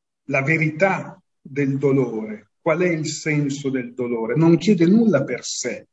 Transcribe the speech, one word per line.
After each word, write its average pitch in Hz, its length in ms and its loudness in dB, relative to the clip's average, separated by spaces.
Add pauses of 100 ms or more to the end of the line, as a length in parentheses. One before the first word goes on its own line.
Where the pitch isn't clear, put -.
(260)
la 135 160 -2
verità 160 760 -2 (200)
del 139 380 -2
dolore. 117 720 -2 (100)
Qual 165 200 0
è 180 80 2
il 156 180 -2
senso 143 640 -4
del 123 240 -6
dolore? 120 400 -4
Non 165 220 6
chiede 175 300 4
nulla 196 360 4
per 127 220 -6
sé - 480 -8